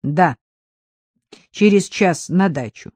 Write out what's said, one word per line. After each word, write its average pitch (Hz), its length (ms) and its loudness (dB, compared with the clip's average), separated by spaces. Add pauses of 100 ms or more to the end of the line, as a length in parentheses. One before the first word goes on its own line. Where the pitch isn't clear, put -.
Да. 151 360 0 (1120)
Через 202 360 2
час - 420 -2
на 185 200 2
дачу. 131 460 -10